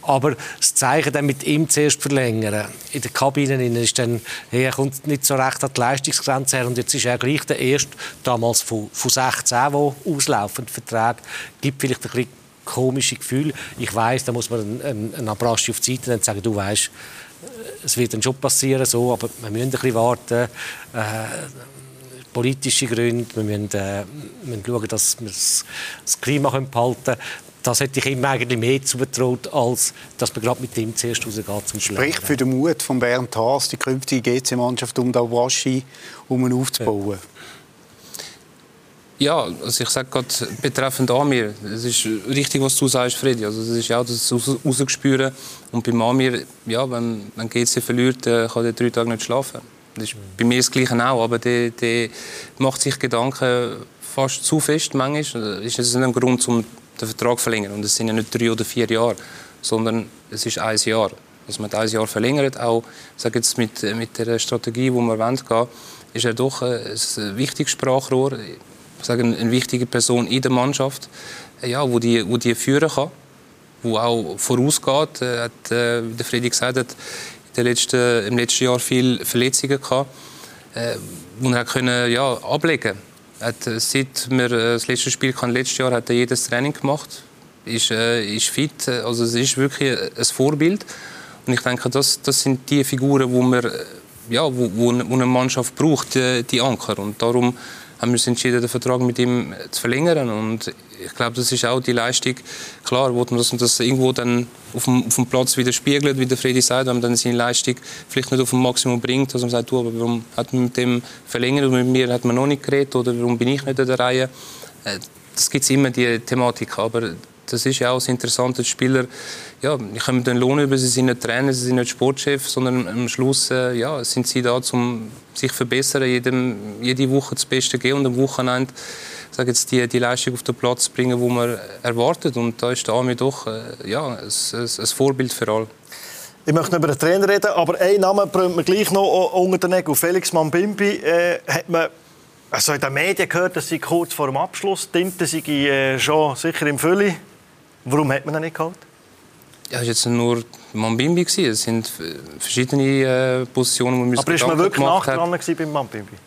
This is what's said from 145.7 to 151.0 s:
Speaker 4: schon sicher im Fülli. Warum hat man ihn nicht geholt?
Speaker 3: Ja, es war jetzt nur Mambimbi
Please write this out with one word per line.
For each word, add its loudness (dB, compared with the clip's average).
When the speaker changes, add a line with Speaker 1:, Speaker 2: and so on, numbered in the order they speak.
Speaker 4:
schon 2
sicher -2
im 0
Fülli. 4
Warum 4
hat -2
man -4
ihn -2
nicht -8
geholt? -4
Speaker 3:
Ja, -6
es -2
war -2
jetzt 0
nur 2
Mambimbi 2